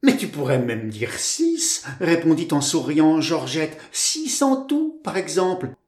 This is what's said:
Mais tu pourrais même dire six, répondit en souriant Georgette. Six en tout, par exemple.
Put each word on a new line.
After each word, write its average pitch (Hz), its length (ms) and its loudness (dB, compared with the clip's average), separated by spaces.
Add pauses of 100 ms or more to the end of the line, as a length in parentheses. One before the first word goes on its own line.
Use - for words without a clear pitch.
Mais 269 140 6
tu 185 120 -4
pourrais 135 300 0
même 113 300 -2
dire 107 240 -6
six, - 720 -2 (160)
répondit 165 520 4
en 143 80 2
souriant 156 600 2
Georgette. 151 580 -2 (140)
Six - 500 -2
en 269 140 4
tout, 302 480 -2
par 185 120 -6
exemple. 185 580 -2 (140)